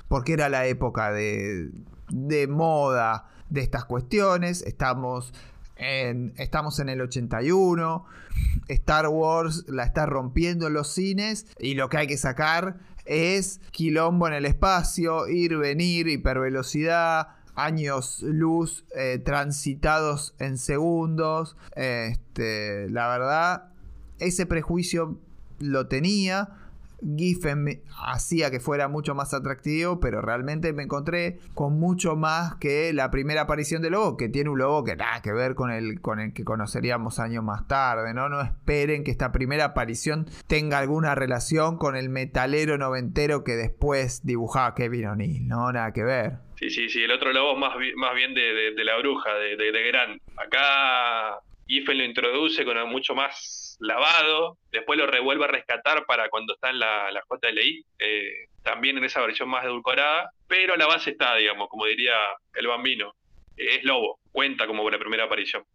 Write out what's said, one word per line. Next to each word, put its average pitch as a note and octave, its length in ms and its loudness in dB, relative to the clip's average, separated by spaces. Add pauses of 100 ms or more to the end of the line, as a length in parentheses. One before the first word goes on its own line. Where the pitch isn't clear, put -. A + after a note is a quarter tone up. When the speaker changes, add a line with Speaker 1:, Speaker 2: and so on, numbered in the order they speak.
Speaker 1:
porque D3+ 240 0
era D3 160 2
la C3 180 2
época A#2+ 460 0
de, G#2 560 -2 (400)
de C#3+ 380 0
moda C#3 840 2 (180)
de C#3 120 0
estas B2+ 240 -2
cuestiones. F3 800 2
Estamos B2+ 680 -2 (460)
en, B2 600 -2
estamos D3+ 420 -2
en C#3 100 -2
el C3 100 -4
ochenta A#2+ 420 -2
y D3 100 2
uno, E3+ 560 2 (600)
Star D3+ 400 4
Wars D#3+ 640 2
la C3 140 -2
está D3+ 220 2
rompiendo D#3 640 0
en D3+ 60 0
los D3 200 -2
cines, G3 640 -2
y C3+ 160 -2
lo C3+ 120 0
que D3+ 100 0
hay D3+ 100 2
que C#3+ 100 -2
sacar D#3 580 0 (300)
es F3+ 560 0 (100)
quilombo E3 560 2
en D#3 60 -2
el C#3+ 120 -2
espacio, E3 800 2
ir, E3 300 2
venir, E3 500 2
hipervelocidad, D3 1200 0 (300)
años C#3+ 640 -2
luz, D#3+ 640 0 (140)
eh, B2+ 260 -2
transitados D3 1160 0
en C3 180 -4
segundos. D#3+ 1000 0 (200)
Este, A2 1120 -2
la A#2 180 0
verdad, D3 640 0 (480)
ese F3+ 260 0
prejuicio E3+ 720 -2 (400)
lo C3+ 280 0
tenía. F#3+ 640 0 (680)
Giffen D#3+ 460 0
me C#3+ 180 -4 (240)
hacía C#3 440 0
que C3 100 -2
fuera C#3+ 280 0
mucho D3 280 -4
más C#3 180 -4
atractivo, D#3 640 -2
pero A2+ 220 0
realmente C#3+ 520 -2
me C#3+ 100 -6
encontré E3+ 540 -2 (160)
con D3 240 0
mucho F3 380 2
más D#3 400 0
que D3+ 380 0
la C3 180 2
primera D3 300 0
aparición D3+ 400 -2
de E3 80 0
Lobo, F#3 280 2
que A#2+ 100 -2
tiene C#3+ 220 0
un C#3 80 0
Lobo C#3 260 4
que F2+ 120 -2
nada A2+ 260 -4
que - 100 -4
ver B2+ 240 0
con B2+ 160 0
el, A2 300 -4
con G#2+ 180 -2
el G#2+ 140 -4
que - 100 -8
conoceríamos A2+ 760 -2
años A2+ 240 -4
más G#2 240 -4
tarde, A#2 460 0
¿no? B2+ 140 -2
No C#3+ 140 -4
esperen D3 640 0
que C3 80 -2
esta B2 200 0
primera C#3+ 340 2
aparición C#3+ 600 -2 (220)
tenga D3+ 320 2
alguna C#3+ 360 2
relación C#3+ 640 2
con C#3+ 180 0
el C3 140 -4
metalero C3+ 680 0
noventero C#3 640 0
que B2+ 100 -2
después B2+ 720 0
dibujaba A#2+ 480 2
Kevin A#2+ 340 -2
O'Neill, G#2+ 400 -2
¿no? A#2+ 240 0
Nada A2+ 220 -2
que G#2+ 100 -2
ver. B2 280 0 (260)
Speaker 2:
Sí, - 120 -4
sí, A#2 180 0
sí, A#2 160 0
el A#2 80 4
otro C3 220 2
Lobo C3+ 180 4
es C3+ 80 0
más B2+ 180 0
bi-, B2+ 180 -4
más B2+ 200 -2
bien C3 180 2
de, B2+ 80 2
de, A2 320 2
de A2 120 -2
la A2 120 2
bruja, B2+ 360 0
de, G#2 240 -2
de, G#2+ 160 0
de A2+ 140 2
Gran. A#2+ 340 0 (160)
Acá B2 1040 2 (260)
Giffen C#3 300 0
lo B2+ 80 0
introduce B2+ 580 0
con A#2 260 -2
mucho C3 240 -4
más - 680 -6
lavado, D#3 760 2 (140)
después C#3+ 260 0
lo D3+ 80 4
revuelve C#3 380 2
a C#3+ 60 4
rescatar C3+ 560 0
para A2+ 240 2
cuando A2 240 -4
está B2+ 160 -4
en B2+ 100 -2
la, G#2+ 320 0
la G2+ 160 -6
J A#2 220 -2
L A2 120 2
I, D3+ 240 0 (140)
eh, G#2 480 -4 (160)
también A#2+ 340 0
en C3 60 -4
esa C3+ 160 0
versión B2 300 0
más B2+ 160 -2
edulcorada, B2+ 640 0 (160)
pero F#3 300 2
la D#3 100 4
base D#3+ 220 2
está, B2 260 2
digamos, G#2 320 2
como G#2+ 180 -4
diría A#2 280 2 (400)
el A#2 140 -4
Bambino, A#2+ 480 -2 (420)
eh, A#2+ 180 2
es B2+ 80 0
Lobo, B2+ 380 0 (100)
cuenta C3 340 0
como G#2+ 240 0
la G#2+ 80 0
primera A2 280 -2
aparición. G#2 380 -2 (120)